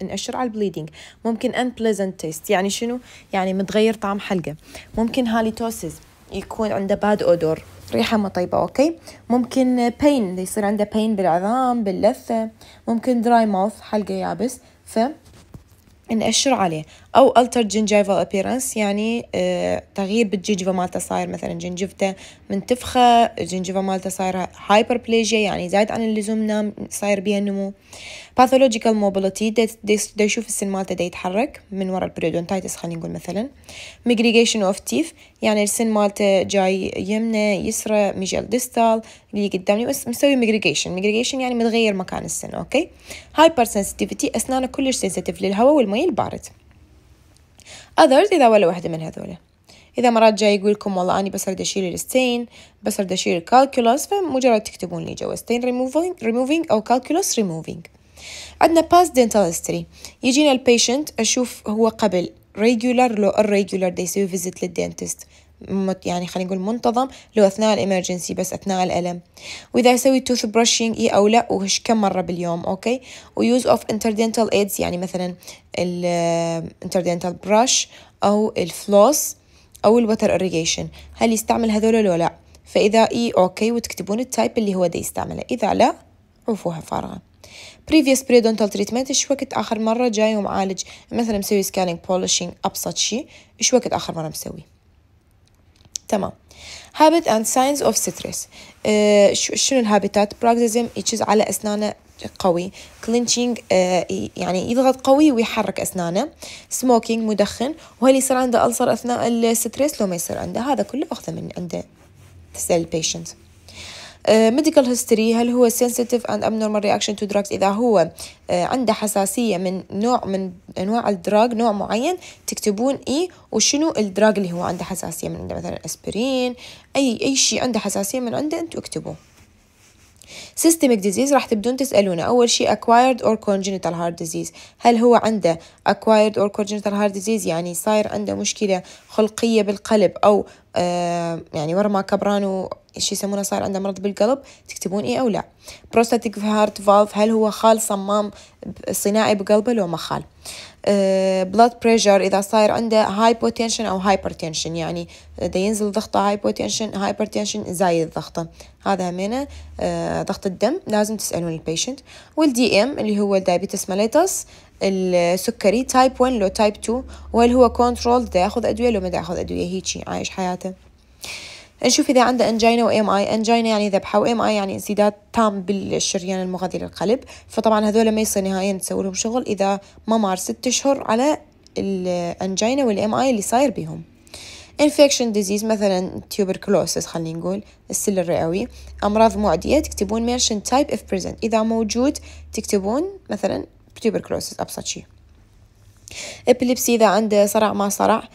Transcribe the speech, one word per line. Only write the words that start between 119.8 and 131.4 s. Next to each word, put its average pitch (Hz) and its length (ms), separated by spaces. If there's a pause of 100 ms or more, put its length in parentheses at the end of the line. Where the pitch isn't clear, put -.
نوع 233 340
من 190 260 (260)
أنواع 208 320
الدراج، 208 440
نوع 220 180
معين، 220 460 (300)
تكتبون 233 600
إي 320 220 (220)
وشنو 285 460
الدراج 202 420
اللي 180 140
هو 175 80
عنده 175 220
حساسية - 460
من 170 60
عنده، - 200
مثلًا 170 300
أسبرين، 247 680 (400)
أي، 262 260
أي 269 140
شيء - 260
عنده 226 180
حساسية 202 400
من 240 160
عنده 311 240
أنتوا 339 200
اكتبوه. - 360 (1500)
Systemic 277 320
disease 208 340
راح 254 120